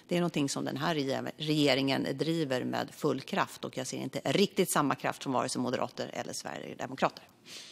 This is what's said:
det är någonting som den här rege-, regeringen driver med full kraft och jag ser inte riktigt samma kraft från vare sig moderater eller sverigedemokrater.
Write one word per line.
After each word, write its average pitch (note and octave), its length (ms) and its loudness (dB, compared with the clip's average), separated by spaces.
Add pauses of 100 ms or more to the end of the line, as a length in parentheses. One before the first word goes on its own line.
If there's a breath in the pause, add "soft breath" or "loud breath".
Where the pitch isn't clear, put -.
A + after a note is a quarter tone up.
det F3 80 0
är E3+ 40 4
någonting E3 300 2
som C3+ 160 -2
den C3+ 120 -2
här D#3+ 180 0
rege-, C3+ 420 0
regeringen C#3 680 4 (100)
driver C#3+ 460 0
med B2 280 -2
full C3+ 300 0
kraft - 440 -2
och - 120 -8
jag C3 100 -4
ser C3 100 -6
inte C3 280 -6
riktigt F3 460 2
samma C#3+ 240 4
kraft - 280 -4
från C#3 100 -2
vare B2 160 2
sig C3 120 -2
moderater B2 520 -2
eller - 200 -6
sverigedemokrater. - 880 -4 (480 loud breath)